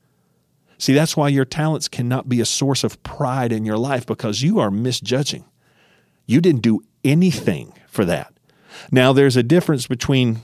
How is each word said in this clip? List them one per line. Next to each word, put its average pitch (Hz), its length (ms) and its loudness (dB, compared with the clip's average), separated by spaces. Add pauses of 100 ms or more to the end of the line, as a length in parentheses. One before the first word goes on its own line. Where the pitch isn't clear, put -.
(760)
See, - 180 0
that's 156 200 2
why 147 140 0
your 139 160 2
talents 156 440 -4
cannot 127 400 -4
be 123 120 0
a 107 60 0
source - 380 -2
of - 180 -6
pride 127 500 -4
in 110 140 -4
your 107 100 -2
life, 127 300 -4
because 107 340 -6
you 190 180 0
are 110 120 0
misjudging. 120 760 -4 (840)
You 131 140 2
didn't 160 220 2
do 110 180 2 (240)
anything 135 720 0 (120)
for - 200 -2
that. - 260 -4 (580)
Now, 131 220 4
there's 135 240 4
a 123 60 4
difference 151 440 0
between 123 580 0